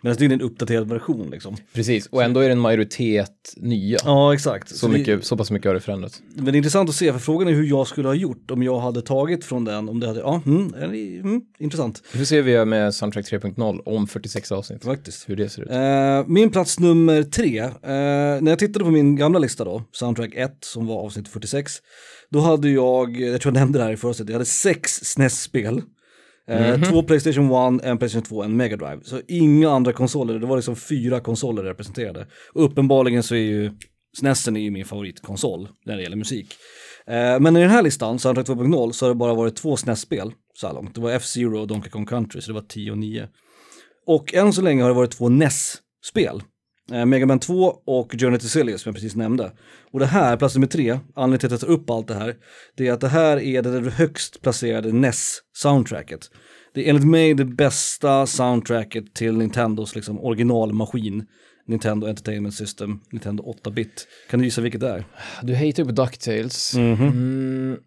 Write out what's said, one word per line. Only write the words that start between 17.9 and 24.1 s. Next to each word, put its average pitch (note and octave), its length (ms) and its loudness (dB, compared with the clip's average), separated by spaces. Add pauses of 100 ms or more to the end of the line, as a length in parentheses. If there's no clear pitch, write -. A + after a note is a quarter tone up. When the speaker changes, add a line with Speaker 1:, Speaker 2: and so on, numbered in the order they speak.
Speaker 1:
när D#3 80 4
jag D#3+ 100 2
tittade G#3 260 0
på E3 60 4
min C#3+ 240 6
gamla D3+ 240 4
lista C3+ 260 -2
då, F#2+ 260 -8
Soundtrack A#2 440 -6
ett, C3 260 -6
som A2+ 260 -8
var A2 140 -6
avsnitt G#2 260 -10
fyrtiosex, C#3 460 -6 (580)
då D3 80 2
hade D3+ 300 4
jag, B2+ 520 2
jag A#2+ 200 -2
tror C#3 140 2
jag C3 40 6
nämnde C3+ 200 4
det A#2 60 2
här A2 60 -2
i A2 60 -4
förra A#2+ 120 -4
avsnittet, A#2 200 -6